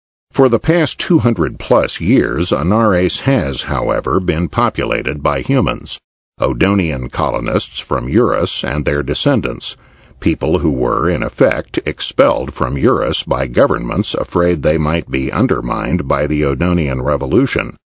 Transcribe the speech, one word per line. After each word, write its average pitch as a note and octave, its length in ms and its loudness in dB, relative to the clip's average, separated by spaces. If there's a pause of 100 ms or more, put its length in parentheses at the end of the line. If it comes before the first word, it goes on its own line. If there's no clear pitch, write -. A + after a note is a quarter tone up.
(320)
For C3 180 4
the A2+ 80 2
past E3 420 0
two E3+ 200 2
hundred F2+ 400 0
plus - 420 0
years, E2 480 2
Anares F#2 720 2
has, D#2+ 400 0
however, A#1+ 580 -2
been E2+ 300 0
populated D2 720 -2
by C#2 200 0
humans, C2+ 580 -2 (400)
Odonian C#2+ 720 0
colonists A#1 680 -2
from B1+ 300 -4
Eurus E2+ 540 0
and D2 200 -2
their D2 200 0
descendants, C#2+ 720 -2 (420)
people D#2+ 380 0
who D#2 140 2
were, B1 360 0
in E2+ 140 0
effect, - 640 0
expelled C#2 640 0
from C2+ 280 -2
Eurus G#2+ 420 2
by C3+ 240 -2
governments A2 680 0
afraid F2 480 0
they D#2 160 2
might D#2 280 0
be C2 240 -2
undermined E2+ 760 0
by C#2+ 180 0
the D2 200 0
Odonian C#2+ 540 0
Revolution. C#2+ 800 0 (120)